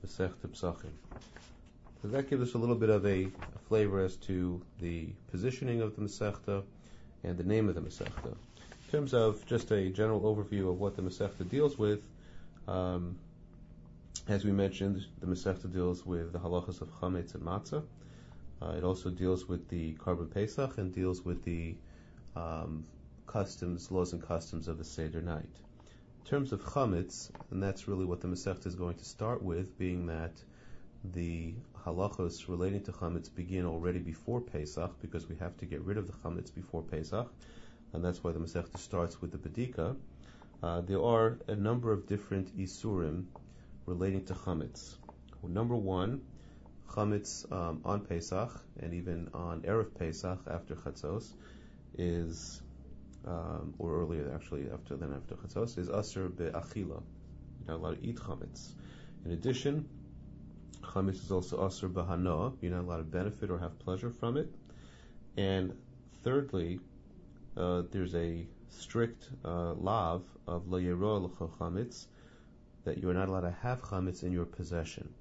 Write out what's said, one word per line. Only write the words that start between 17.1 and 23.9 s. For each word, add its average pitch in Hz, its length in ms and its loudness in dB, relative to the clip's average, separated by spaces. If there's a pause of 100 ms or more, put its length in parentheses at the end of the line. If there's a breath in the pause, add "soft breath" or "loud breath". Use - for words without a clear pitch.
and - 80 -6
matzah. 98 400 0 (800 loud breath)
Uh, 82 160 0
it 85 60 0
also 92 260 2
deals 90 360 2
with 90 220 -2
the 80 260 -2
Korban 82 380 0
Pesach 117 460 0
and 92 160 -2
deals 90 280 2
with 87 220 -2
the, 82 300 0 (640 loud breath)
um, 80 480 -4 (420)
customs, 87 640 0